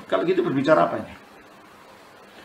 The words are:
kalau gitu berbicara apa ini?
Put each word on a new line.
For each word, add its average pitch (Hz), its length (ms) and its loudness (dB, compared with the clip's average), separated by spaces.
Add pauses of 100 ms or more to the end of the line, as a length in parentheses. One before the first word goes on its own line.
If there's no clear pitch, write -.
kalau - 240 -2
gitu 180 160 0
berbicara 156 400 2
apa - 160 -4
ini? - 160 -14 (1300)